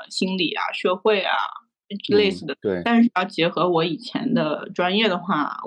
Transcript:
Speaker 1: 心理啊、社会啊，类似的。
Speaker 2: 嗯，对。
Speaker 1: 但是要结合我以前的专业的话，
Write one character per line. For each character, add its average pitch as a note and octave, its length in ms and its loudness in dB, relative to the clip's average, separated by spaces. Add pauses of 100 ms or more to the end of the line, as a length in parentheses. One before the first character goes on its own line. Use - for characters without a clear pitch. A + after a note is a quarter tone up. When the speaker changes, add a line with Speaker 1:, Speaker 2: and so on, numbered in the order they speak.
Speaker 1:
心 F#3 280 -2
理 E3+ 160 0
啊、 - 100 -4 (100)
社 F#3 220 0
会 G#3 260 2
啊， - 140 -2 (760)
类 G3+ 220 4
似 F3 140 -10
的。 D#3+ 80 -6
Speaker 2:
嗯， - 80 -10
对。 F3+ 220 0
Speaker 1:
但 A#3 200 6
是 A#3+ 120 4
要 F3+ 100 2
结 E3+ 220 0
合 F3 220 0
我 E3 140 4
以 E3 120 -2
前 - 380 -4
的 D3+ 400 -2
专 F#3 240 0
业 A3 100 4
的 F3+ 120 0
话， E3 480 -2